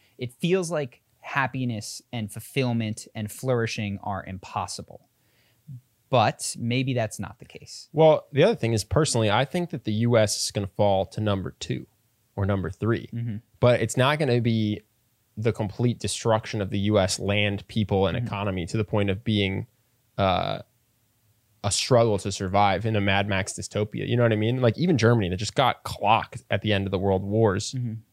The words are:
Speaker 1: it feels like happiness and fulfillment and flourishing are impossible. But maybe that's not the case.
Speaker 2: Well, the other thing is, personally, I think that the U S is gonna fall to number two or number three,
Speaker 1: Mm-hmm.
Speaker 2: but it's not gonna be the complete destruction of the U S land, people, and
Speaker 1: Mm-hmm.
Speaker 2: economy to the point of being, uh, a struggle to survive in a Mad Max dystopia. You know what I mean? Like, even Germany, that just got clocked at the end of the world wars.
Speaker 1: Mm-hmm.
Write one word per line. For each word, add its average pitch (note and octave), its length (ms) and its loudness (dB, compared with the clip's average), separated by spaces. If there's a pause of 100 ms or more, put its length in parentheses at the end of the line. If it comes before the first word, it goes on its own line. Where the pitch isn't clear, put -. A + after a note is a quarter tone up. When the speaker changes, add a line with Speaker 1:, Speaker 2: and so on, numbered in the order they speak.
(180)
Speaker 1:
it B2 160 -10
feels F3 360 0
like D3+ 320 -6 (200)
happiness B2+ 800 -4 (100)
and A2 180 -6
fulfillment A#2 840 -2
and G#2+ 160 -6
flourishing A2+ 720 -2
are F#2+ 220 -6
impossible. - 840 -10 (1000)
But A#2+ 480 0
maybe B2+ 360 -2
that's A2+ 260 -4
not - 200 -12
the - 60 -20
case. - 480 -20
Speaker 2:
Well, D#3 380 6
the C#3+ 120 4
other - 120 4
thing A2+ 180 0
is, G#2 100 0
personally, A2+ 460 2
I A#2 160 4
think F3 240 -4
that - 140 -8
the A2 100 -2
U A#2 240 2
S G#2+ 280 4
is - 60 -6
gonna G2+ 160 -4
fall G2 400 2
to - 140 -8
number G2 380 -2
two - 260 -8 (500)
or G2+ 100 -2
number G2 260 -2
three, - 420 -2
Speaker 1:
Mm-hmm. A#2 240 -6 (220)
Speaker 2:
but B2 200 4
it's - 160 -2
not C3+ 220 2
gonna B2 240 2
be A2+ 400 0 (560)
the G#2+ 160 0
complete A#2 460 -2
destruction A2 640 -2
of F#2+ 100 -4
the G2+ 80 -2
U G#2 200 2
S F#2 200 2
land, G2+ 480 0
people, G2 400 0
and E2+ 100 -2
Speaker 1:
Mm-hmm. A#2+ 80 -4
Speaker 2:
economy G2 400 -4
to A2+ 120 -4
the G#2+ 60 0
point G2+ 260 0
of F#2+ 140 -4
being, G#2 440 0 (500)
uh, F#2 420 0 (1040)
a G2+ 80 -2
struggle A#2 460 4
to G2 140 -6
survive G2 540 2
in A2 100 0
a G#2 60 2
Mad G2+ 260 2
Max F#2+ 260 -2
dystopia. G#2 540 -6
You A2+ 100 0
know A#2+ 60 4
what A2+ 80 4
I G#2+ 60 2
mean? A#2+ 240 0
Like, A#2+ 160 4
even E3+ 200 2
Germany, A2 320 4
that F#2 80 -2
just G#2 180 -8
got - 280 0
clocked - 680 0
at G2+ 120 0
the A2 120 0
end G2 140 0
of F#2+ 40 -6
the G2 60 0
world F#2+ 240 2
wars. G#2 520 0
Speaker 1:
Mm-hmm. A#2+ 220 -6 (180)